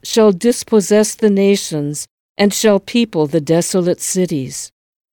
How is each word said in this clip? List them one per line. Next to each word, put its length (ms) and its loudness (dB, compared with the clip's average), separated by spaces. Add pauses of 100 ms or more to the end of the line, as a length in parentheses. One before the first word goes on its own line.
shall 300 2
dispossess 840 0
the 160 0
nations 760 -2 (320)
and 120 2
shall 280 2
people 480 -2
the 120 -2
desolate 600 0
cities. 680 -6 (420)